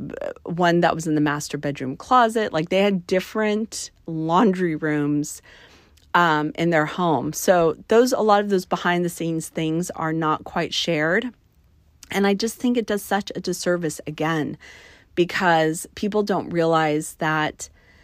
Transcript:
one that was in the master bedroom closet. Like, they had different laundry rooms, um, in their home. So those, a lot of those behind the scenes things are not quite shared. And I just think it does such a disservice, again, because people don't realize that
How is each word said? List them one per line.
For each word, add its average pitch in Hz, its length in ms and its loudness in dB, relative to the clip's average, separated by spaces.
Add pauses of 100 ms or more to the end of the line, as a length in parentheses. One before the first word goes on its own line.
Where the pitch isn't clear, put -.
(440)
one 170 360 2
that 160 140 4
was 160 120 -6
in 156 100 0
the 151 40 2
master 147 380 -2
bedroom 139 400 -6
closet. 226 560 2
Like, 160 160 -2
they 190 100 4
had 196 260 2
different 214 840 -2 (160)
laundry 170 680 2
rooms, 151 680 -2 (720)
um, 156 380 2
in 170 160 0
their 151 160 2
home. 151 480 0
So 170 420 2 (120)
those, 247 260 4
a - 80 0
lot 208 180 4
of 208 80 -4
those 190 160 0
behind 175 400 0
the 175 60 -2
scenes 165 400 -6
things 160 400 -2
are 160 240 -4
not 156 300 -2
quite - 280 -4
shared. 170 580 0 (800)
And 196 160 2
I 202 60 4
just 220 240 -2
think 247 220 0
it 220 80 -2
does 208 160 -2
such 196 340 -4
a 185 40 -6
disservice, 175 680 -2
again, 156 500 -4 (580)
because 170 800 2
people 214 280 -2
don't 202 260 -2
realize 160 680 0
that 156 500 -4 (360)